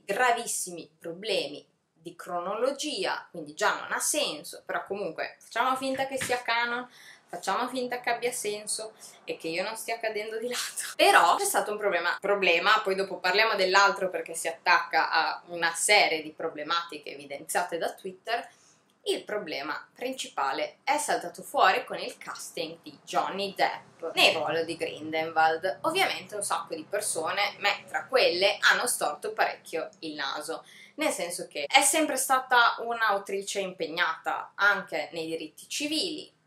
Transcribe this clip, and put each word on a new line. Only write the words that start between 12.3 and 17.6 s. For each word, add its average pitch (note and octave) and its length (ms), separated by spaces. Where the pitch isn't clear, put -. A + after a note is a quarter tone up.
poi F#3+ 120
dopo F#3+ 220
parliamo G#3 380
dell'altro F#3+ 540
perché E3 240
si E3 140
attacca E3 600
a D#3 380
una E3+ 260
serie D#3+ 480
di D3+ 100
problematiche D#3+ 800
evidenziate D#3+ 680